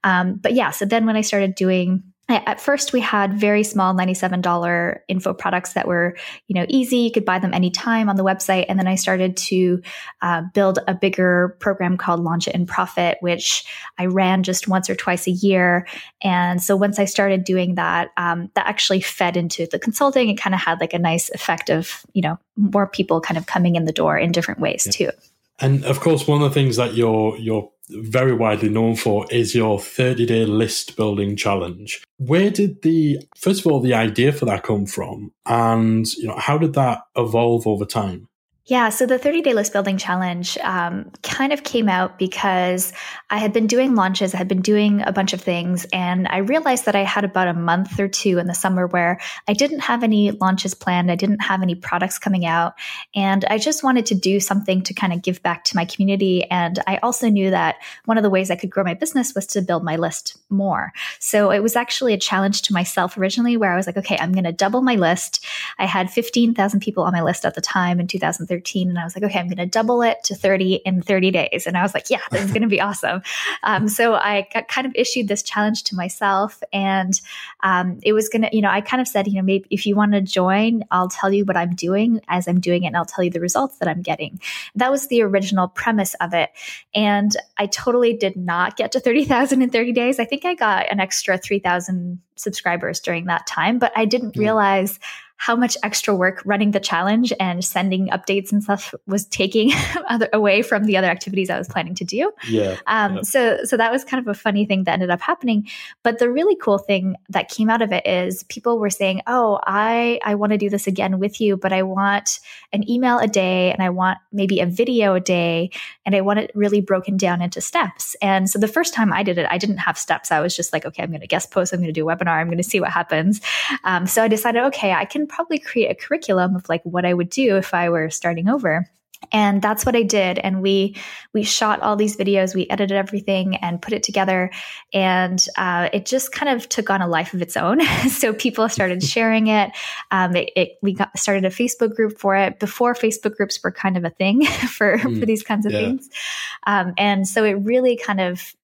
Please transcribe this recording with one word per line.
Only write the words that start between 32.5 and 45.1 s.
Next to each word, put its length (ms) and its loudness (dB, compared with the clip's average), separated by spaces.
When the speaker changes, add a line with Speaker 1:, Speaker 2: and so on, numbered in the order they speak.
Speaker 2:
did 320 0
the, 360 4
first 260 0
of 120 4
all, 80 4
the 140 2
idea 380 2
for 120 -2
that 180 0
come 240 0
from? 460 -10
And, 680 2
you 140 -6
know, 100 -8
how 200 0
did 160 0
that 260 2
evolve 500 2
over 200 0
time? 420 -4
Speaker 1:
Yeah, 240 2
so 160 0
the 100 2
thirty-day 380 0
list 180 0
building 240 0
challenge, 600 -4
um, 520 -4
kind 320 -2
of 100 -8
came 240 0
out 300 0
because 760 -2
I 80 -2
had 120 0
been 160 2
doing 280 4
launches, 400 2
I 20 -4
had 100 -2
been 140 0
doing 400 4
a 100 0